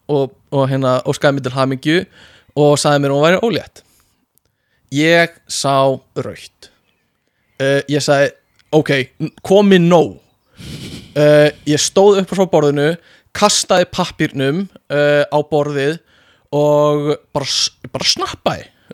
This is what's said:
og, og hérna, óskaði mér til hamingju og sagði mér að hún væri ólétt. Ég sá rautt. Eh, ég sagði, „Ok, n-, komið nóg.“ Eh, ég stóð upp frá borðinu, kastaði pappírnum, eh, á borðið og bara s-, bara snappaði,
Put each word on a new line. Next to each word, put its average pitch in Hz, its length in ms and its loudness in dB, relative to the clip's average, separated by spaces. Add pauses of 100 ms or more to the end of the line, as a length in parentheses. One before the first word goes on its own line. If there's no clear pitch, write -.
og, 139 280 -2 (140)
og 135 240 -2
hérna, 131 340 0
óskaði 143 320 -2
mér 135 60 -6
til 123 100 -6
hamingju 135 460 -2 (580)
og 147 220 4
sagði 147 240 0
mér 139 100 -2
að 139 60 0
hún 147 80 4
væri 180 160 2
ólétt. - 400 -6 (1120)
Ég 165 420 2 (100)
sá 135 560 -2 (120)
rautt. - 580 -14 (880)
Eh, 139 280 0
ég 143 120 -2
sagði, 139 300 2 (420)
„Ok, 151 180 2 (300)
n-, 156 100 -6 (120)
komið 196 420 4
nóg.“ 160 340 2 (960)
Eh, 147 360 4 (160)
ég 147 140 0
stóð 196 400 2
upp 185 100 -6
frá 190 180 0
borðinu, 147 480 0 (380)
kastaði 190 520 2
pappírnum, 156 840 -4 (180)
eh, 147 400 0
á 147 160 -2
borðið 147 560 -2 (540)
og 147 680 0 (140)
bara 143 120 -4
s-, - 260 -4 (220)
bara - 120 -8
snappaði, - 600 -4 (300)